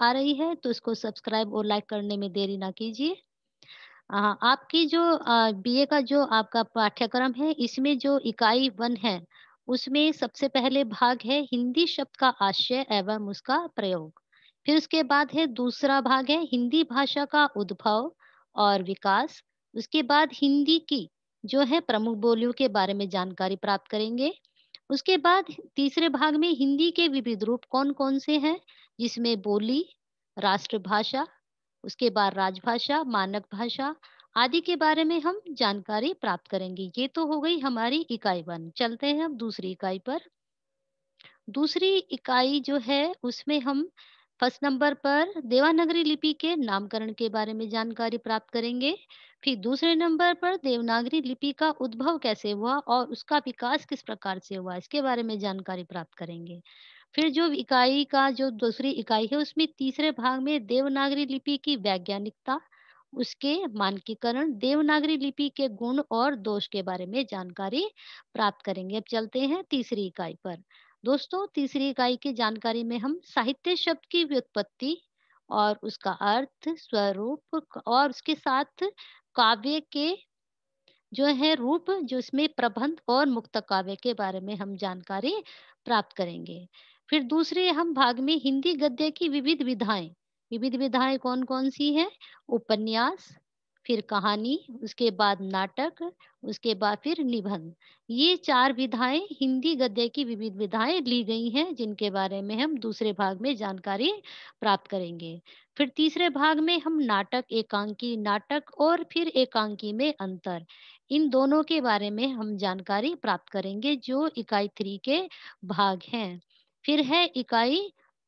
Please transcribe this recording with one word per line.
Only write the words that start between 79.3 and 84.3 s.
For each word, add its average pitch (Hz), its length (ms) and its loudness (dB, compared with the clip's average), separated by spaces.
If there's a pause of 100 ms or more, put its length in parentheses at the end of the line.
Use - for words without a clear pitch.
काव्य 233 460 2
के 311 380 -4 (920)
जो 262 140 2
है 294 280 4
रूप, 302 360 -2
जो 269 280 -2
इसमें 285 300 0
प्रबंध 240 600 -2
और 262 180 4
मुक्त 233 300 -2 (120)
काव्य 190 280 -2
के 247 180 -2
बारे 190 260 -4